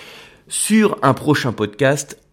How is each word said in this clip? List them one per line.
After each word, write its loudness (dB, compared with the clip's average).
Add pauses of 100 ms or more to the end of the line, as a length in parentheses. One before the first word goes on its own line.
(460)
sur 0
un 4
prochain 0
podcast -4 (120)